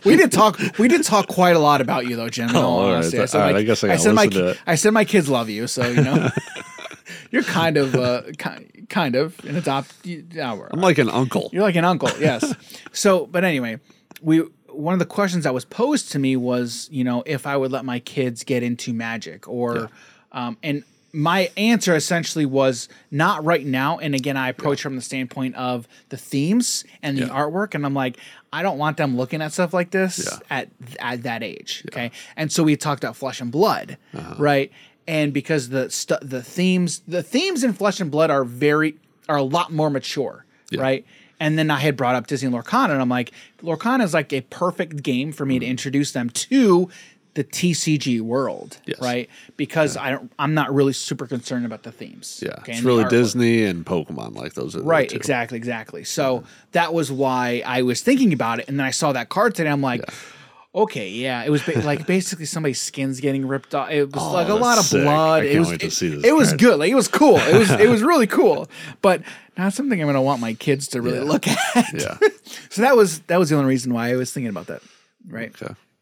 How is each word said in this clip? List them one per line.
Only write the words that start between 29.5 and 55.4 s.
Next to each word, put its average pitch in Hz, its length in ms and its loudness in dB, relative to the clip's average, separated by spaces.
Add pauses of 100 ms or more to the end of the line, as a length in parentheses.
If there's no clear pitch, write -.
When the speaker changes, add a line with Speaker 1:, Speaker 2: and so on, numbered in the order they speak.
Speaker 1:
stuff 180 200 -2
like 180 200 -2
this 190 360 -2
Speaker 2:
Yeah. - 100 -10 (120)
Speaker 1:
at, 135 180 -6 (300)
at 120 240 -8
that 117 220 -6
age." - 400 -12
Speaker 2:
Yeah. - 80 -12
Speaker 1:
Okay. 120 180 -6 (260)
And - 140 -4
so 165 140 2
we 151 120 6
talked 143 280 -4
about 120 100 -6
Flesh 127 260 -8
and 120 120 -8
Blood, 170 440 0 (160)
Speaker 2:
Uh-huh. - 260 -12
Speaker 1:
right? 143 340 2 (340)
And 151 260 -2
because 139 360 -2
the 131 200 -2
stu-, - 320 -4
the 131 220 -8
themes, 180 640 0
the 170 160 -4
themes 330 400 0
in 233 120 2
Flesh 196 260 -2
and 160 100 -4
Blood 156 220 2
are 139 100 2
very, 147 540 0 (320)
are 151 80 0
a 139 80 2
lot 170 280 -2
more 151 180 0
mature, 135 540 -6 (260)
Speaker 2:
Yeah. 131 100 -4
Speaker 1:
right? 135 260 -2 (320)
And 156 180 0
then 156 140 0
I 143 80 2
had 143 180 0
brought 127 200 0
up 117 100 -4
Disney 131 240 -4
Lorcana, 190 400 0
and 139 100 0
I'm 123 80 0
like, 123 220 -2 (320)
"Lorcana 226 400 -2
is, 175 120 -2
like, 151 180 0
a 135 80 -2
perfect 165 640 -6
game 139 260 -2
for 143 160 -6
me 127 140 0
to 120 40 -6
Speaker 2:
Mm-hmm. 123 60 -6
Speaker 1:
introduce 139 400 -2
them 120 200 -4
to 190 580 4 (460)
the 147 80 -2
T 175 320 -2
C 156 240 0
G 120 220 -2
world," 113 680 -6
Speaker 2:
Yes. - 140 -8
Speaker 1:
right? 123 280 -4 (280)
Because 147 400 -2
Speaker 2:
Yeah. 104 80 -8
Speaker 1:
I 131 80 -4
don't, - 260 -10
I'm 147 160 0
not 139 180 0
really 139 200 4
super 135 340 -8
concerned 123 400 -6
about 113 160 -10
the 117 80 -16
themes. - 500 -18
Speaker 2:
Yeah. - 200 -8
Speaker 1:
Okay, - 120 -14
Speaker 2:
It's 117 60 -6
Speaker 1:
and 120 80 -2
the - 20 4
Speaker 2:
really 117 160 4
Speaker 1:
artwork. 95 60 0
Speaker 2:
Disney 117 540 4
and 87 200 -2
Pokemon, 65 520 -6
like, 60 180 -12
those 73 220 -8
are - 20 -6
the - 60 -8
Speaker 1:
Right, 156 240 2
Speaker 2:
two. - 80 -8
Speaker 1:
exactly, 120 420 -4